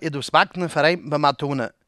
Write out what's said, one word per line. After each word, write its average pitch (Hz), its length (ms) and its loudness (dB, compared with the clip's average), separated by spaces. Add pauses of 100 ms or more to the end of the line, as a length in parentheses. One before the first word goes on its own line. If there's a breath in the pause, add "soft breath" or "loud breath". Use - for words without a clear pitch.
איר 160 80 -4
דאס 143 200 -8
באקן 180 380 2
פאר 147 180 0
אים 160 240 0
ביי 147 100 -2
מתנה. 139 480 -2 (200)